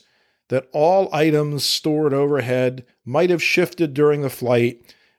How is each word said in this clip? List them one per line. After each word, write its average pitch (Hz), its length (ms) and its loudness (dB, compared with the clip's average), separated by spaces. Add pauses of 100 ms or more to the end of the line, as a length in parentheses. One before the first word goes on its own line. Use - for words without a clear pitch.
(480)
that 127 240 -4
all 180 420 2
items 151 520 0
stored 151 480 0
overhead 127 720 -2 (180)
might 156 260 0
have 170 140 0
shifted 170 500 -2
during 147 280 2
the 135 80 -4
flight, 120 520 0 (380)